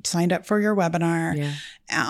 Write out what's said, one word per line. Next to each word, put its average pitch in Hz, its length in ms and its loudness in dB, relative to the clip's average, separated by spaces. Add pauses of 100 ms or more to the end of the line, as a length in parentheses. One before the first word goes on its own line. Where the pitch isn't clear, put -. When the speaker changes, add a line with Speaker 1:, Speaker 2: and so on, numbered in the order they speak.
Speaker 1:
signed 175 300 0
up 170 140 -2
for 208 120 2
your 208 160 2
webinar 165 600 0
Speaker 2:
Yeah. 147 160 -2 (380)
Speaker 1:
a-, - 40 -4 (140)